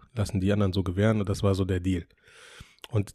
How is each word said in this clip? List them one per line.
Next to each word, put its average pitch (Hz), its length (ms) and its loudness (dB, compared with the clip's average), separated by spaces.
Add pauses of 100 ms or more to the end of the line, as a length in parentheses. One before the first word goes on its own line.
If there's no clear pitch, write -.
(160)
lassen 98 260 -2
die 95 100 2
anderen 101 220 2
so 98 80 0
gewähren 101 380 2
und 98 100 -4
das 98 140 -2
war 98 100 4
so 95 120 2
der 92 140 0
Deal. 90 280 -2 (840)
Und 104 240 -2